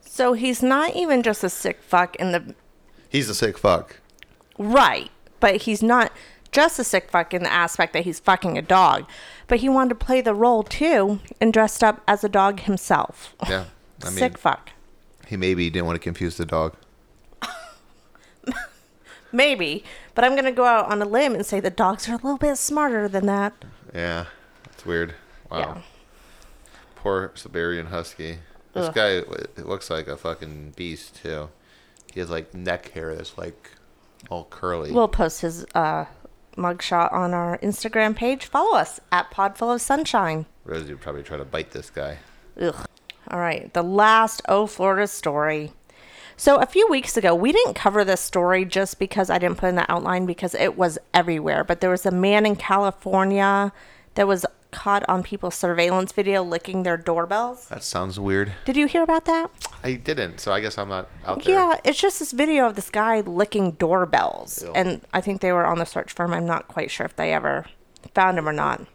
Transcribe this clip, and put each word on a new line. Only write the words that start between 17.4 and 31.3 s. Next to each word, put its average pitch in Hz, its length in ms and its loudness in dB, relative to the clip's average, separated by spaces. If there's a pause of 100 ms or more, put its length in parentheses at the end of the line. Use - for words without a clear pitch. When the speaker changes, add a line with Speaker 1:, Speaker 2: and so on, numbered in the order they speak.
Speaker 1:
<laughs> - 60 -10 (1800)
Maybe. 226 520 0 (320)
But 233 80 4
I'm 262 120 4
gonna 262 160 2
go 247 140 2
out 233 260 4
on 208 100 0
a 208 40 -2
limb 240 300 2
and 196 100 -4
say 196 140 -2
the 190 100 -2
dogs 196 400 -2
are 233 40 -4
a - 20 -4
little 269 220 -4
bit 294 200 0
smarter 269 500 0
than 196 180 -2
that. 202 280 0 (400)
Speaker 2:
Yeah. 85 320 -4 (380)
That's - 220 -20
weird. 85 300 -2 (360)
Wow. 82 80 -6
Speaker 1:
Yeah. 165 220 -6 (1120)
Speaker 2:
Poor 95 400 -4
Siberian 85 520 -6
Husky. 82 520 -10 (340)
This 180 140 -4
Speaker 1:
Ugh. 156 80 -6
Speaker 2:
guy, 107 140 2
it - 580 -6
looks 95 220 -10
like 80 180 -6
a 71 100 -10
fucking 76 580 -12
beast, 82 480 -14
too. 78 260 -10 (640)